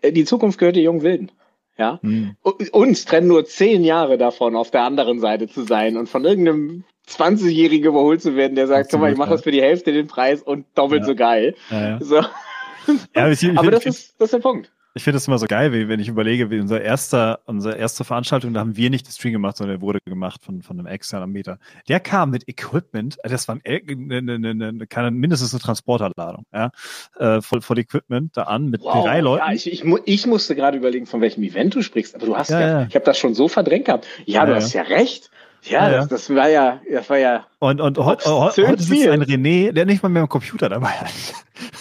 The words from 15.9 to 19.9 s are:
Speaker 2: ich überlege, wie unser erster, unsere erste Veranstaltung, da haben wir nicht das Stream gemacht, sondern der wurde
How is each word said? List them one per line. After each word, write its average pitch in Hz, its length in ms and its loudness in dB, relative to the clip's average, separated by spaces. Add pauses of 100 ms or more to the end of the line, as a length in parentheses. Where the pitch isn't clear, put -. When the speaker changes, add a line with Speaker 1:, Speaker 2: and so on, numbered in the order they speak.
Speaker 2:
ich 104 80 -4
überlege, 110 440 0
wie 107 100 -2
unser 104 200 -2
erster, 113 680 -2
unsere 107 300 -6
erste 113 280 -6
Veranstaltung, 120 500 -4
da 110 60 -4
haben 107 160 -6
wir 120 140 0
nicht 131 180 -4
das - 80 -18
Stream 120 160 -6
gemacht, 101 240 -4
sondern 98 220 -6
der 90 40 -14
wurde 101 240 -4